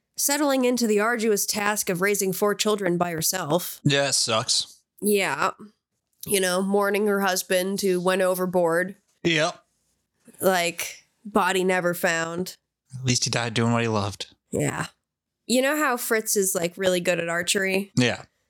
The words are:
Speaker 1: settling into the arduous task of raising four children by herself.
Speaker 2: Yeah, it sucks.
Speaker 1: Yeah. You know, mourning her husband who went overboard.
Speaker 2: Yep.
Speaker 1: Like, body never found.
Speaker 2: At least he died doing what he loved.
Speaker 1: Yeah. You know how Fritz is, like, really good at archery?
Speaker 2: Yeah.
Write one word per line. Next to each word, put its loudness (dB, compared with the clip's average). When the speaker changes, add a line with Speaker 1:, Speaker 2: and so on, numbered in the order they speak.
Speaker 1:
settling 0
into 0
the 2
arduous 0
task -2
of 0
raising 0
four 0
children 0
by -2
herself. -2
Speaker 2:
Yeah, 2
it -2
sucks. -2
Speaker 1:
Yeah. 0
You 0
know, 0
mourning 2
her 2
husband 0
who 2
went 2
overboard. 0
Speaker 2:
Yep. 0
Speaker 1:
Like, 0
body 2
never 2
found. -2
Speaker 2:
At -12
least 0
he -2
died -2
doing 2
what 2
he 0
loved. -2
Speaker 1:
Yeah. -2
You 0
know 0
how 0
Fritz -2
is, 0
like, -4
really 2
good 0
at -4
archery? -2
Speaker 2:
Yeah. 2